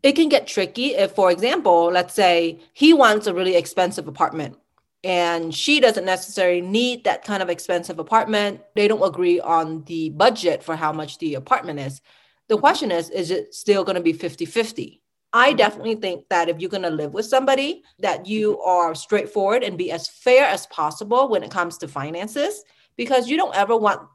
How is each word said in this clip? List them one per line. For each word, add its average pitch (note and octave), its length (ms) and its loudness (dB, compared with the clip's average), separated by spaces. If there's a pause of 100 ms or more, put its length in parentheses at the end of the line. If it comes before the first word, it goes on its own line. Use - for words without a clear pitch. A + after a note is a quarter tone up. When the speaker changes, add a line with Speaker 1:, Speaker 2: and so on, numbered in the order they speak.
Speaker 1:
It C#4 140 6
can D#4+ 120 4
get C#4+ 200 2
tricky A#3 480 -4
if, F#3+ 180 0
for F#3+ 160 4
example, F3+ 640 2
let's F3+ 220 -2
say E3+ 440 2 (140)
he D#4 220 6
wants A3 320 6
a F#3+ 80 -2
really F#3 220 0
expensive F3 520 -2
apartment D3 480 -4 (480)
and E3+ 500 -2
she D4 260 0
doesn't G#3+ 240 4
necessarily F#3 560 0
need A#3 440 -2
that - 200 -2
kind G3+ 180 -4
of F3+ 80 -4
expensive E3+ 480 -6
apartment. G#3 640 -2 (140)
They G#3 140 2
don't G#3+ 180 0
agree F3 340 0
on D#3+ 440 -2
the D#3+ 260 -6
budget F3 520 2
for E3 140 -6
how D#3 160 -2
much D#3 260 -10
the D3+ 160 -6
apartment C#3+ 460 -4
is. C3+ 200 -10 (480)
The G#3+ 100 2
question C#4 320 2
is, E3+ 200 -4
is F3 200 -6
it - 240 -6
still G3 300 0
gonna F3+ 160 -2
be E3 120 2
fifty-fifty? E3+ 880 -6 (340)
I B3 140 6
Speaker 2:
Mm-hmm. D4+ 80 2
Speaker 1:
definitely A3 400 0
think F#3 320 -8
that E3+ 200 0
if D#3+ 120 -4
you're F3+ 100 -6
gonna F#3 200 -4
live D3+ 240 -6
with A3 120 -4
somebody, C4+ 560 0 (180)
that F#3 260 -4
you G#3 340 -2
are F3 340 0
straightforward G#3 680 -2
and F#3 140 -8
be F3+ 120 -4
as E3+ 180 -8
fair B3+ 360 4
as C#4+ 220 -2
possible G#3+ 640 -2
when G#3 140 0
it - 80 -14
comes G3 280 -4
to D#3 100 -12
finances, G3+ 720 -8 (340)
because A#3+ 320 0
you D4 80 0
don't F4+ 200 0
ever G3+ 200 2
want G#3 260 0 (120)